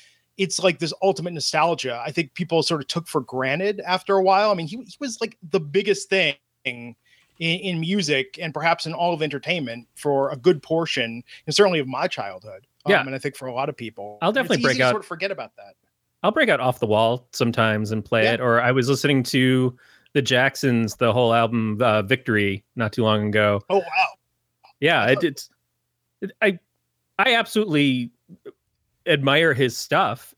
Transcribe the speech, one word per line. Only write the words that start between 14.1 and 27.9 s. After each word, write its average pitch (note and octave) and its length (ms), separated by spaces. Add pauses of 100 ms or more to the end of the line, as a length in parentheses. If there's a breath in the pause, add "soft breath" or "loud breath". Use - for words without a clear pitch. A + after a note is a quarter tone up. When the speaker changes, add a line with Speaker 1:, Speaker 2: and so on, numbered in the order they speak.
Speaker 2:
I'll E3 80
Speaker 1:
and A3 80
it's C4 60
Speaker 2:
definitely D3+ 200
break C3 120
Speaker 1:
easy B2+ 40
to B2+ 60
Speaker 2:
out B2 60
Speaker 1:
sort G#3 120
of - 40
forget F3+ 220
about C3+ 280
that. G2+ 160 (500)
Speaker 2:
I'll G#3 80
break C4+ 180
out C#3+ 100
Off B2 200
the A#2 80
Wall A2+ 440
sometimes A2 600
and A2 120
play A2 200
Speaker 1:
Yeah. A#2 120
Speaker 2:
it. A#2+ 60
Or A#2+ 200
I B2 100
was B2+ 160
listening C3+ 360
to B2+ 540 (360 soft breath)
the C#3+ 80
Jacksons, B2 760
the A#2 160
whole A#2 220
album, A2+ 480
uh, G#2+ 220
"Victory" G2+ 600 (120)
not A2 180
too A#2+ 100
long G#2+ 240
ago. G#2 420
Speaker 1:
Oh, G3 100
wow. F#3 40 (960)
Speaker 2:
Yeah, C#3+ 280
it, C3 80
Speaker 1:
Huh. E3+ 120
Speaker 2:
it's, - 220 (720)
it, G3 100 (100)
I, G3+ 180 (600)
I A#3 160
absolutely D3 760 (920)